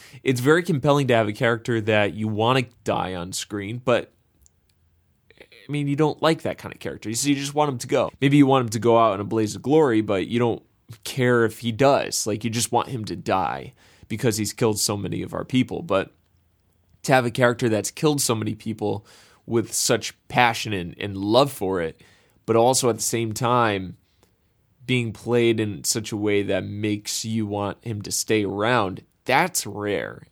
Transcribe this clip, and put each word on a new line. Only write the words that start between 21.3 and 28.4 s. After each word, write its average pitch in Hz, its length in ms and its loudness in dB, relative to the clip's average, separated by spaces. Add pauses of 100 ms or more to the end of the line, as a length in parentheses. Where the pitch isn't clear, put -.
for 95 300 -2
it, 80 180 -6 (460)
but 113 100 2
also 123 360 4
at 107 60 -2
the - 40 -10
same 113 320 -4
time 110 640 0 (880)
being 120 280 -2
played 117 460 2
in 101 240 -6
such - 280 -4
a 107 60 -6
way 104 260 0
that 98 200 -2
makes 104 640 -6
you 110 220 -2
want 101 360 -6
him 104 200 -8
to 95 80 -10
stay 110 340 0